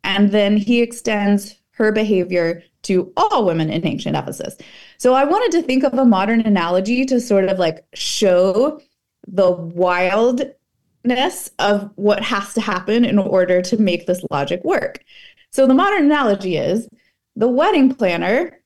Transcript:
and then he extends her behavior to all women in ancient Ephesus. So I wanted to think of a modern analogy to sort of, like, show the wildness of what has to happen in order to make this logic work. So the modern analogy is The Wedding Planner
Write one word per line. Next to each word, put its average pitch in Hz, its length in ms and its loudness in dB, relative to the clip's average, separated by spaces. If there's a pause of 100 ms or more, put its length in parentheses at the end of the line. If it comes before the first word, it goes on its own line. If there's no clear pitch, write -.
and 196 280 2
then 208 260 2
he 233 240 0
extends 208 720 -2 (160)
her 220 200 0
behavior 180 720 0 (200)
to 180 320 -2
all 370 300 0
women 165 240 0
in 165 180 -4
ancient - 300 -4
Ephesus. - 400 -10 (400)
So 254 160 2
I 269 100 4
wanted 370 340 0
to 339 80 0
think 262 180 0
of 262 100 0
a 262 120 0
modern 220 360 2
analogy 202 640 0
to 254 160 0
sort 196 240 0
of, 190 120 -2
like, 165 360 -2
show 190 880 0 (440)
the 190 260 2
wildness 185 2000 -2 (100)
of 202 360 0
what 202 280 0
has 202 300 -6
to 226 80 -2
happen 214 440 0
in 208 120 0
order 185 440 2
to 185 160 -4
make 180 280 0
this 180 260 -4
logic 151 320 -4
work. - 400 -4 (480)
So 269 160 2
the 262 60 6
modern 381 320 2
analogy 208 520 0
is 180 300 -2 (480)
The 220 120 0
Wedding 269 460 2
Planner 196 720 -2